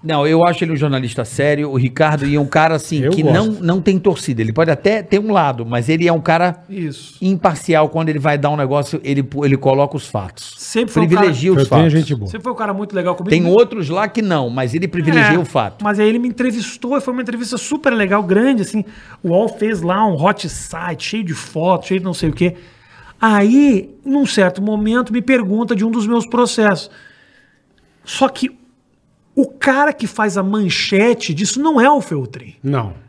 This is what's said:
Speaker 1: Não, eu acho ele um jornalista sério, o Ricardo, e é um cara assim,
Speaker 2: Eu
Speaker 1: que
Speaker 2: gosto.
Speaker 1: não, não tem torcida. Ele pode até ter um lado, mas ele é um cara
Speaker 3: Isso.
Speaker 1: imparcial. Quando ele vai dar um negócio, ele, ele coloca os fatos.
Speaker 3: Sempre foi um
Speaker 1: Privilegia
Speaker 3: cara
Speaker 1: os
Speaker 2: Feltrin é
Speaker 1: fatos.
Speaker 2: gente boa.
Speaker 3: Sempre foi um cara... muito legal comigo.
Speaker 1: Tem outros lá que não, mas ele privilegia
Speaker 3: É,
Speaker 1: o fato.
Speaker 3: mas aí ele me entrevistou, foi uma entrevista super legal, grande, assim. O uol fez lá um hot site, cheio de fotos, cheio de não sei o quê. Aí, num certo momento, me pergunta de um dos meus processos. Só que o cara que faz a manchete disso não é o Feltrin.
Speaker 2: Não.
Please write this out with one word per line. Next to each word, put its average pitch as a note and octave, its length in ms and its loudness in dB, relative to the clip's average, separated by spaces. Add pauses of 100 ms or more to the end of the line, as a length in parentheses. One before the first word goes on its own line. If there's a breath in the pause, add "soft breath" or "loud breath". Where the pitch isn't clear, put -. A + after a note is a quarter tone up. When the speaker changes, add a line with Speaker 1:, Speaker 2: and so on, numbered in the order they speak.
Speaker 1:
Não, D3+ 220 0
eu D#3+ 180 4
acho F3 200 2
ele E3 80 -2
um D#3+ 40 -2
jornalista C3 480 -2
sério, D3 460 -2
o C3+ 80 -4
Ricardo, C#3 480 0
e C#3+ 100 0
é D3 40 2
um C#3+ 80 0
cara D#3+ 260 2
assim, D3+ 300 -4
Speaker 2:
Eu C#3+ 80 2
Speaker 1:
que F#3 100 2
Speaker 2:
gosto. D#3 140 4
Speaker 1:
não, - 100 2 (160)
não F3 180 0
tem F#3+ 200 2
torcida. D3 420 -2
Ele A2 100 -2
pode D#3+ 200 2
até G3+ 320 0
ter G3+ 160 0
um G#3+ 120 -2
lado, C#3+ 320 0
mas A#2+ 260 -4
ele E3 180 2
é E3+ 40 2
um E3 80 0
cara E3+ 480 0
Speaker 3:
Isso. E3+ 540 -12
Speaker 1:
imparcial. E3 680 2
Quando D#3+ 220 -2
ele D3+ 80 -2
vai D3 180 0
dar C#3+ 140 0
um D3+ 80 0
negócio, C#3+ 460 -2
ele, C#3 200 -2 (200)
ele C3+ 120 4
coloca C#3 400 0
os - 120 -8
fatos. - 500 -10
Speaker 3:
Sempre - 340 -4
foi D#3+ 120 2
um E3+ 40 2
Speaker 1:
Privilegia E3+ 440 2
Speaker 3:
cara D3+ 100 4
Speaker 1:
os C3 80 2
Speaker 2:
Feltrin D3 160 4
é E3 60 4
Speaker 1:
fatos. D#3 160 4
Speaker 2:
gente C#3+ 80 -2
boa. G2+ 160 -8
Speaker 3:
Sempre A3 140 -10
foi B3+ 60 -4
um A#3+ 40 -6
cara... G#3+ 180 -4
muito G3+ 220 -6
legal F3 180 0
comigo. F3 160 -6
Speaker 1:
Tem E3+ 160 4
outros F#3+ 440 2
lá G3 180 -2
que A3 160 -2
não, D3+ 260 0
mas B2+ 240 -4
ele E3+ 140 -2
privilegia E3 480 2
Speaker 3:
É, - 20 2
Speaker 1:
o F3 80 0
fato. A2+ 380 -4
Speaker 3:
mas G#3 160 0
aí G#3+ 100 4
ele A3+ 80 0
me B3 120 -2
entrevistou, B3 680 -4
foi B3+ 140 -6
uma B3+ 80 -6
entrevista A#3 340 -8
super C#4+ 380 -2
legal, G3+ 300 0
grande, G#3 400 2
assim. G#3+ 200 -4 (380 loud breath)
O F3+ 80 -4
uol G3 200 2
fez G#3+ 340 -4
lá F#3 240 0
um F#3 120 0
hot F3+ 300 0
site, E3+ 540 -10
cheio A3 200 -6
de E3 120 -6
fotos, F3 540 -2
cheio F#3 100 0
de F3 80 -6
não F3 80 -4
sei E3 140 -2
o C#3+ 40 -4
quê. F3 220 0 (680 loud breath)
Aí, A3 840 4
num C#4 220 0
certo F#3+ 380 0
momento, G#3+ 500 -2
me A#3+ 80 -2
pergunta A#3 540 0
de G3 100 0
um A3+ 60 -2
dos A3 160 0
meus A#3 180 0
processos. A#3 640 0 (1120 soft breath)
Só - 240 0
que - 300 -4 (800)
o C4+ 120 2
cara C#4+ 460 2
que A3+ 140 -6
faz G#3 300 -2
a F#3+ 60 0
manchete G3+ 880 0
disso G3+ 280 -2
não D4+ 180 2
é B3 100 6
o C#4+ 120 4
Feltrin. - 640 -10
Speaker 2:
Não. B2 300 -2 (160)